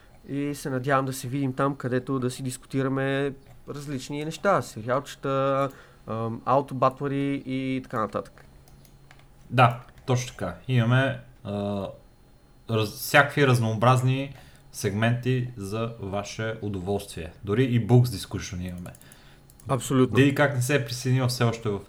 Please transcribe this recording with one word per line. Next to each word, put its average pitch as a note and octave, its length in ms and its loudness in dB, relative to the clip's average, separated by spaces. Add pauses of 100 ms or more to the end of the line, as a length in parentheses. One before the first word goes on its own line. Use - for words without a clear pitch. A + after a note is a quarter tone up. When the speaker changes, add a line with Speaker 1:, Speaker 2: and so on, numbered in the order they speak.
(300)
Speaker 1:
И C#3+ 260 -4
се C#3+ 140 -8
надявам C3 360 0
да C3+ 80 -4
се C3 140 -10
видим C3 260 -2
там, C#3 220 0
където B2+ 440 -2
да B2 120 -2
си C3+ 120 -10
дискутираме C3+ 920 -2 (360)
различни C#3+ 560 -8
неща, D#3+ 360 0
сериалчета, C3+ 1080 -2 (380)
ам, A2+ 380 -6
аутобатлъри C#3 1000 0
и C3 380 -4
така C3 160 -6
нататък. - 460 -6 (1040)
Speaker 2:
Да, A#2+ 300 4 (260)
точно B2 320 0
така. F2 180 -6 (120)
Имаме, B2 520 4 (240)
а, G#2 80 -8 (1200)
раз-, A2 160 0 (120)
всякакви C#3+ 500 4
разнообразни B2 880 2 (360)
сегменти B2 840 0
за A2 420 -4
ваше G2+ 640 -6
удоволствие. F#2+ 680 -6 (120)
Дори G#2 200 2
и A#2+ 240 2
Books B2 180 8
Discussion F2+ 640 -6
имаме. F2 200 -12 (760)
Speaker 1:
Абсолютно. B2+ 480 2
Speaker 2:
Диди C#3 200 6
как C#3 200 4
не B2 60 0
се D3 140 2
е B2+ 100 2
присъединила B2+ 420 0
все B2 160 0
още A2+ 260 0
в G2 200 -2